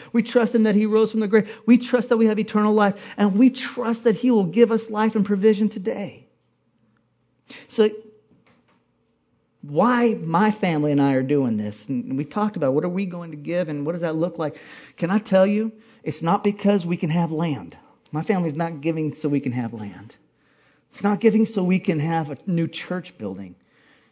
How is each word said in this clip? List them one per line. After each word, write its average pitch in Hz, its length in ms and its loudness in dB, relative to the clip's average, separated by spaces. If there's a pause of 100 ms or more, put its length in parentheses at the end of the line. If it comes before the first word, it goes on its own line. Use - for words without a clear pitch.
(140)
We 233 100 2
trust 233 320 2
him 220 80 6
that 214 100 4
he 208 120 4
rose 220 260 2
from 220 80 -2
the 214 80 0
grave. 208 380 0
We 240 120 8
trust 247 320 0
that 240 80 4
we 226 100 4
have 214 120 2
eternal 214 340 2
life. 202 440 0
And 202 200 2
we 254 120 8
trust 233 560 -6
that 226 100 4
he 254 160 2
will 208 140 4
give 196 260 4
us 220 180 -2
life 220 280 0
and 196 80 2
provision 208 420 2
today. 202 600 -8 (1400)
So 214 220 2 (1700)
why 220 500 2
my 175 380 0
family 160 400 0
and 143 100 2
I 139 120 2
are 131 100 2
doing 131 320 0
this, 104 320 -8
and 131 300 -6
we 147 80 -4
talked 208 320 -4
about 139 160 0
what 151 100 0
are 180 60 -2
we 190 160 -4
going 170 260 -12
to 151 60 -14
give 165 320 -4
and 147 160 -6
what 165 80 -4
does 175 80 -6
that 165 140 -4
look 170 220 -4
like? 156 200 -6 (400)
Can 170 120 -4
I 208 100 2
tell 190 280 4
you, 214 240 -2 (320)
it's - 180 -6
not 170 220 0
because 202 420 2
we 170 120 -2
can 175 120 -2
have 165 220 0
land. 151 460 -4 (340)
My 151 120 -6
family's 175 320 -2
not 139 260 -6
giving 156 340 -4
so - 140 -4
we 143 100 0
can 135 140 -6
have 117 200 -6
land. 101 400 -14 (760)
It's - 120 -16
not 202 200 0
giving 220 240 4
so 208 180 -4
we 180 160 2
can 175 200 -2
have 160 300 -2
a 143 160 -10
new 165 220 0
church - 500 -10
building. 95 380 -10 (560)